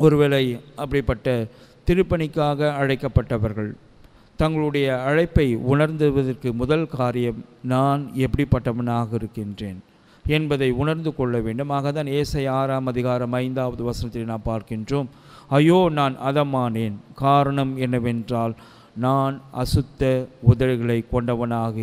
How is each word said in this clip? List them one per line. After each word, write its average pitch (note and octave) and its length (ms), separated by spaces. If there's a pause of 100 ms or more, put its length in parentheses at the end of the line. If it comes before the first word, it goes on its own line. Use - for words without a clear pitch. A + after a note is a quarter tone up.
ஒருவேளை C#3+ 340 (440)
அப்படிப்பட்ட C3+ 440 (600)
திருப்பணிக்காக D3+ 840 (100)
அழைக்கப்பட்டவர்கள் A2+ 880 (720)
தங்களுடைய D3+ 440 (220)
அழைப்பை D#3+ 380 (260)
உணர்ந்துவதற்கு C#3+ 880
முதல் D3+ 340
காரியம், A#2+ 460 (320)
"நான் C#3 320 (220)
எப்படிப்பட்டவனாக A#2+ 920
இருக்கின்றேன்?" G2+ 580 (580)
என்பதை D3 340 (120)
உணர்ந்து D#3 360
கொள்ள B2 160 (140)
வேண்டும். C#3 300
ஆகதான் C#3+ 420
ஏசாயா C#3 420
ஆறாம் C3 300
அதிகாரம் B2 520
ஐந்தாவது B2+ 460
வசனத்தில் A#2 420
நாம் A2 180
பார்க்கின்றோம், A2+ 640 (460)
"ஐயோ, E3 200 (220)
நான் C3+ 160 (140)
அதமானேன், A#2+ 680 (280)
காரணம் C#3 500 (100)
என்னவென்றால் A#2 680 (400)
நான் C3+ 400 (260)
அசுத்த C3 400 (500)
உதடுகளை A#2+ 480 (140)
கொண்டவனாக A#2 680